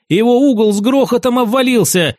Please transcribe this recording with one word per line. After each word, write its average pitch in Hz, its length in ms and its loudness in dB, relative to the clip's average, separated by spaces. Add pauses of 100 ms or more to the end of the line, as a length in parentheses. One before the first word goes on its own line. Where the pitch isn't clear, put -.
его 226 300 2
угол 226 340 2
с 202 100 -4
грохотом 247 580 0
обвалился, 226 800 0